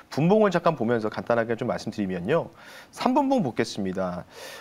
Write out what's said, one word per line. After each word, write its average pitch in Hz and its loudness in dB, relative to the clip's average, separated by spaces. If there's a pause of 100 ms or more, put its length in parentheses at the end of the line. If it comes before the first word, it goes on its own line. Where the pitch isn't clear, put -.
분봉을 196 4
잠깐 170 2
보면서 113 0
간단하게 113 -2
좀 117 -2
말씀드리면요. 101 -2 (420)
삼 - 2
분봉 269 4
보겠습니다. 95 -2 (360)